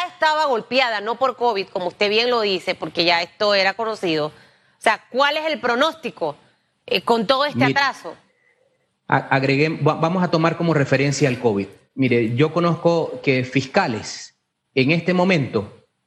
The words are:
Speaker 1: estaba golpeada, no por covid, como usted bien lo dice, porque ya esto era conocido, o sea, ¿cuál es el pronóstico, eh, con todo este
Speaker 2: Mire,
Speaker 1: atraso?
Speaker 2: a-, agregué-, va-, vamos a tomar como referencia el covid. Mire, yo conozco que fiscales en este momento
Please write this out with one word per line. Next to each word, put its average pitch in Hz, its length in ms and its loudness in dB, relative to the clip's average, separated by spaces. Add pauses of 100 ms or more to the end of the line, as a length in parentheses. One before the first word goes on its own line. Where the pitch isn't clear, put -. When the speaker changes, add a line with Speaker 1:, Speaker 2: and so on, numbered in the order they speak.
(140)
Speaker 1:
estaba 311 320 2
golpeada, 240 540 0
no 214 160 -4
por 254 220 0
covid, 214 300 -2
como 180 200 -6
usted 202 220 -2
bien 226 200 2
lo 240 120 2
dice, 185 340 -2
porque 170 300 -2
ya 170 160 4
esto 208 340 0
era 190 180 2
conocido, 190 540 -2
o - 580 -18
sea, 214 240 0
¿cuál 285 280 0
es 311 80 -4
el 302 140 -2
pronóstico, 240 760 -2 (500)
eh, - 160 -6
con 226 240 0
todo 269 200 2
este 285 140 -4
Speaker 2:
Mire, 262 120 2
Speaker 1:
atraso? 269 420 -4 (920)
Speaker 2:
a-, 135 300 0
agregué-, 139 440 0
va-, 147 140 2
vamos 165 260 0
a 175 80 0
tomar 165 280 0
como 165 160 0
referencia 139 560 2
el 123 100 -4
covid. 101 280 0 (280)
Mire, 123 400 2
yo 151 160 2
conozco 170 720 0
que 127 220 0
fiscales - 920 -4 (400)
en 131 160 2
este 170 220 0
momento 151 580 0 (360)